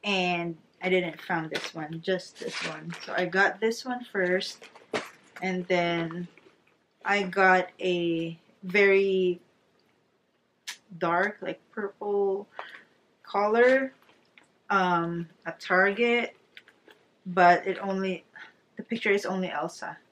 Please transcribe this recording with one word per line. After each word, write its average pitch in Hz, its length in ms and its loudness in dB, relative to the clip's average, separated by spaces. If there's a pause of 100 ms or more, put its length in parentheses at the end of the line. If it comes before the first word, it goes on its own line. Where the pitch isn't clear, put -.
and 180 520 -2 (240)
I 185 80 -4
didn't 170 320 0
find 160 300 -4
this - 240 -8
one, 160 260 -8
just 185 380 -6
this - 160 -10 (140)
one. 156 260 -10 (100)
So - 120 -12
I 180 100 0
got 190 340 2
this 226 240 -2
one 247 200 -8
first, 185 580 -2 (800)
and 185 240 -4
then 170 640 -2 (760)
I 202 180 2
got 185 460 4 (120)
a 170 580 -2 (240)
very 190 760 4 (1600)
dark, 180 420 0
like, - 200 -8 (120)
purple 202 760 -2 (760)
color, 247 720 2 (760)
um, 170 600 0 (180)
at 165 140 -12
Target, 208 760 2 (880)
but 180 420 6
it 190 140 -4
only, 190 440 -4 (520)
the - 60 -12
picture 226 280 -4
is 202 140 2
only 185 240 -4
Elsa. 165 480 -8 (160)